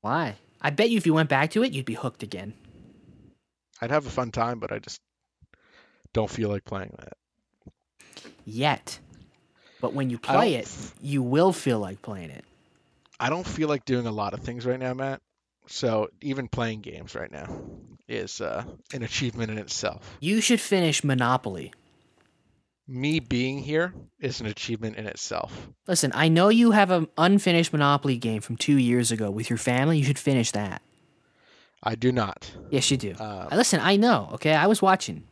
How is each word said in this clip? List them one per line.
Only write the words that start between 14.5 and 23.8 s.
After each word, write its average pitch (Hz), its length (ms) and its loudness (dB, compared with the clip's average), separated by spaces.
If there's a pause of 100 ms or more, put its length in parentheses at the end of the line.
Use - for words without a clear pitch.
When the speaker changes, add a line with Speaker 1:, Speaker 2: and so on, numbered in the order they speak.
Speaker 2:
right 127 140 -2
now, 127 140 -4
Matt. 135 280 -8 (460)
So 110 420 -2 (120)
even 135 260 -6
playing 113 340 -4
games 87 340 -16
right - 160 -10
now - 180 -12 (580)
is, 98 340 -8
uh, - 220 -6 (300)
an 127 100 -8
achievement 117 480 -4
in 110 60 -6
itself. - 640 -6
Speaker 1:
You 202 220 0
should 226 200 4
finish 175 420 2
Monopoly. 123 680 0 (1160)
Speaker 2:
Me 135 320 0
being 127 400 -2
here 156 340 -2 (260)